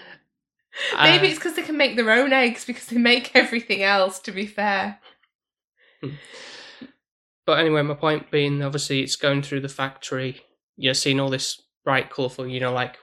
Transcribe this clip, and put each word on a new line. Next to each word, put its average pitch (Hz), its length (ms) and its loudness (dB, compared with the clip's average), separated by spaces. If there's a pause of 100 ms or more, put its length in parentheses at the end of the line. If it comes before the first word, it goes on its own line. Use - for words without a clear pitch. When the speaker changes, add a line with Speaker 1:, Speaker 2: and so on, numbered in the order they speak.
(1040)
Speaker 1:
maybe 359 260 6
Speaker 2:
uh, - 20 2
Speaker 1:
it's 311 80 -4
'cause 339 160 -4
they 349 80 -4
can 311 140 -6
make 254 200 2
their 226 140 2
own 262 220 4
eggs 247 320 2
because - 220 -12
they 233 120 -2
make 240 360 2
everything 233 480 2
else, 196 380 2
to - 120 -12
be 190 140 -6
fair. 202 520 -4 (1040)
Speaker 2:
Hmm. 139 80 -8 (1300)
But 156 160 4
anyway, 156 220 4
my 147 120 -2
point 151 360 -2
being, 143 320 0
obviously, 139 400 -2
it's - 140 -4
going 139 260 0
through 139 180 -6
the 135 80 -8
factory, 135 720 -6 (340)
you're 131 180 0
seeing 135 260 2
all 135 100 0
this - 320 -6 (220)
bright, 131 260 0
colourful, 127 380 -6
you 127 100 -6
know, 127 140 0
like, 123 300 -4